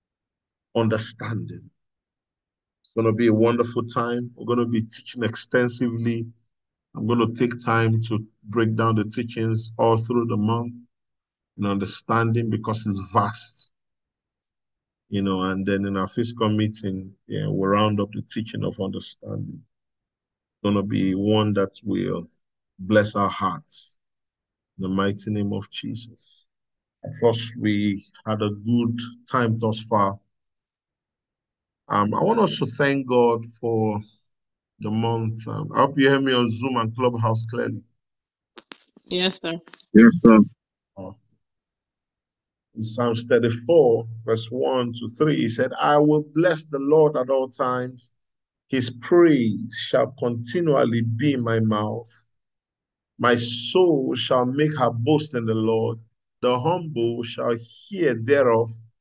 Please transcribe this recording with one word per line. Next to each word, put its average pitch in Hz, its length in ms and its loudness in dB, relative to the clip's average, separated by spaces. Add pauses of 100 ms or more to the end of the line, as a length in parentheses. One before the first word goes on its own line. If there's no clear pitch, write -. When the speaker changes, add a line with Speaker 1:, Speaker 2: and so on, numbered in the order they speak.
(760)
Speaker 1:
Understanding. 110 920 -4 (1120)
It's - 100 -20
gonna 113 180 2
be 117 140 2
a 110 80 6
wonderful 120 500 2
time. 120 520 -4
We're 110 100 -14
gonna 120 220 0
be 117 140 0
teaching - 420 -8
extensively. 117 1000 -2 (680)
I'm 110 140 -6
gonna 117 260 2
take 117 300 -2
time 113 400 2
to 110 200 -4 (200)
break 110 320 0
down 113 180 2
the 104 100 2
teachings 113 720 -4
all 113 200 4
through 120 300 -2
the 110 100 -2
month 117 400 -2 (800)
in 104 80 -2
understanding 113 840 -2
because 110 380 -4
it's 98 140 -4 (120)
vast. - 600 -4 (1400)
You 98 140 -4
know, 95 200 -2
and 95 240 -2
then 98 180 0
in 98 120 -2
our 95 100 -2
fiscal 113 420 -2
meeting, 104 640 -2 (140)
yeah, 104 220 -4
we'll 98 220 0
round 104 300 2
up 101 120 -4
the 107 100 -8
teaching 110 420 -8
of 95 160 -6
understanding. - 840 -10 (880)
It's - 80 -20
gonna 101 220 0
be 98 320 0
one 107 380 2
that 98 180 -2 (100)
will 95 460 -6 (500)
bless 104 380 2
our 101 120 2
hearts. - 680 -8 (800)
In 92 40 -8
the 92 60 -6
mighty 98 420 -2
name 104 220 -2
of 101 180 -8
Jesus. - 760 -14 (580)
I - 40 -10 (100)
trust 117 420 0
we 104 440 0 (220)
had 107 160 -2
a 104 80 0
good 113 480 -2 (320)
time 113 280 0
thus 110 220 -2
far. 104 380 0 (1700)
Um, 104 260 2
I - 80 0
want 220 180 4
us - 180 2
to 147 80 -2
thank 139 400 0
God 120 380 2 (160)
for 110 400 0 (800)
the 107 100 -6
month. 113 560 -2
Um, 107 280 -8
I - 60 2
hope 139 180 2
you 135 100 6
hear 139 120 4
me 135 120 0
on 120 180 2
Zoom 123 260 -4
and 113 180 -2
Clubhouse 113 520 0
clearly. 113 360 -6 (1200)
Speaker 2:
Yes, 180 340 -2
sir. 165 140 -6 (380)
Speaker 3:
Yes, 226 180 10 (140)
sir. 110 140 10 (580)
Speaker 1:
Uh, 98 140 -12 (1600)
in 113 80 -8
Psalms 117 440 -2
thirty-four, 117 840 2 (160)
verse 113 260 -2
one 127 440 -2
to 120 140 -10 (100)
three, 156 180 2
he 120 120 0
said, 127 300 -2
"I 147 200 4
will 151 260 4 (100)
bless 160 320 0
the 151 120 -6
Lord 151 380 4
at 127 120 -2
all 135 220 0
times. 127 600 -6 (560)
His 120 220 -2
praise 123 840 4
shall - 420 0
continually 123 840 0
be 117 320 0
in 123 80 -2
my 113 180 0
mouth." 107 500 -2 (1120)
My 120 140 4
soul 135 800 2
shall 123 280 2
make 147 320 0
her 123 140 2
boast 135 460 0
in 113 100 -4
the 110 80 0
Lord. 113 460 0 (400)
The 123 180 2
humble 123 640 -2
shall 120 340 -4
hear 135 640 -4
thereof 117 480 4 (320)